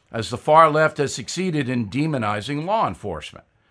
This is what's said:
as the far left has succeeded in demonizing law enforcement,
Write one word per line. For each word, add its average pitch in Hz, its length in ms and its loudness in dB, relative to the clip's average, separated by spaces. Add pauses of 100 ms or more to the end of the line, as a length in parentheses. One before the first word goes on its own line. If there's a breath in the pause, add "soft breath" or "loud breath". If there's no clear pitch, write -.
(100)
as 113 200 -6
the 120 60 -4
far 156 320 6
left 151 300 2
has 135 160 -2
succeeded 147 540 -2
in 120 220 -2
demonizing 135 760 -2
law 196 240 0
enforcement, 87 580 -10 (240)